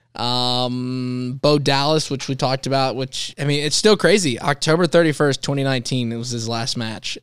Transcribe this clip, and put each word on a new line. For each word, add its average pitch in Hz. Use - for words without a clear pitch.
um, 123
Bo 147
Dallas, 143
which 135
we 135
talked 135
about, 135
which, -
I 151
mean, 147
it's 143
still 214
crazy. 165
October 165
thirty-first, 151
twenty 139
nineteen, 127
it 117
was 117
his 113
last 117
match. 110